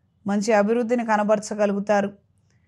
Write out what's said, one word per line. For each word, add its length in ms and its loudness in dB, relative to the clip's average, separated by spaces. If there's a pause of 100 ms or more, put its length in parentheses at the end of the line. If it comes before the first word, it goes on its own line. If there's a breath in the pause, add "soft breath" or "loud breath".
(260)
మంచి 260 0
అభివృద్ధిని 540 2
కనబరచగలుగుతారు. 1040 0 (560)